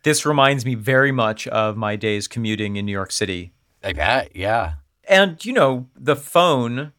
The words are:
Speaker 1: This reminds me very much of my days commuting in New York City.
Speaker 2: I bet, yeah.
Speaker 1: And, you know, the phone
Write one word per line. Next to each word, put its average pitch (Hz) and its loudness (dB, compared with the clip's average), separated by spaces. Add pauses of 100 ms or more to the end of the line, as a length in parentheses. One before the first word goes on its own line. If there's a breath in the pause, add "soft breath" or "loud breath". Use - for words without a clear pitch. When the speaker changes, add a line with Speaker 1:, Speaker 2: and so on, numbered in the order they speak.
Speaker 1:
This 147 0
reminds 139 2
me 127 -2
very 131 2
much 110 -2
of 110 0
my 107 -2
days 104 -2
commuting 107 -4
in 101 -6
New 101 -6
York 98 -6
City. 90 -6 (320)
Speaker 2:
I 98 -6
bet, 95 -2
yeah. 95 -2 (300)
Speaker 1:
And, 190 4
you 226 -6
know, 135 2
the 135 0
phone 143 0